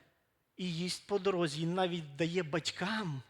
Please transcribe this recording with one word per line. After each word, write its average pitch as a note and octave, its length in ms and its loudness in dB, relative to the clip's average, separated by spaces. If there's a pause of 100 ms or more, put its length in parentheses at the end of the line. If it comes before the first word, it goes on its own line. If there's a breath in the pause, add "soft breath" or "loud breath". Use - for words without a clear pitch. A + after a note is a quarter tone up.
(580)
і F#3 160 -4
їсть F3 340 -4
по G3+ 120 2
дорозі, E3+ 420 2
і E3 40 2
навіть E3+ 500 0
дає E3+ 280 2
батькам F3 880 -2